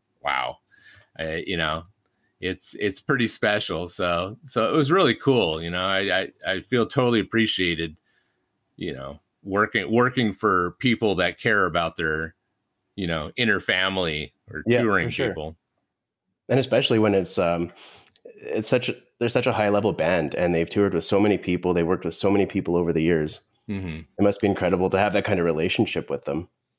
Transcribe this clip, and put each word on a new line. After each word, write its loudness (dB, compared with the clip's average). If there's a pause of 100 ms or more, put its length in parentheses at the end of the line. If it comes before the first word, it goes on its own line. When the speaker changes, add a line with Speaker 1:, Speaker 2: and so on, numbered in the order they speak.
(220)
Speaker 1:
wow. -4 (600)
I, -6
you -4
know, -2 (560)
it's, -8
it's -4
pretty 0
special. -2
So, -4
so -2
it 0
was 2
really 4
cool. 2
You -6
know, -4
I, 0
I, -6 (180)
I -2
feel 0
totally 2
appreciated, 0 (800)
you -8
know, -12 (220)
working, -2
working 2
for 2
people 2
that 0
care 2
about -2
their, -4 (640)
you -6
know, -4
inner 2
family -2 (180)
or -10
Speaker 2:
Yeah, 4
Speaker 1:
touring 2
Speaker 2:
for -4
sure. -2
Speaker 1:
people. -8 (920)
Speaker 2:
And 4
especially 2
when 4
it's, 0
um, 0 (520)
it's -6
such 0
a, -8 (220)
they're 0
such 0
a 2
high 2
level 2
band, 0
and 0
they've 0
toured 0
with -2
so 2
many 4
people. -2
They 2
worked 0
with -4
so 0
many 4
people -2
over 2
the 2
years. 0 (260)
Speaker 1:
Mm-hmm. -8 (180)
Speaker 2:
It 2
must 2
be 2
incredible 2
to 0
have 2
that 0
kind 0
of 2
relationship 0
with -6
them. -4 (300)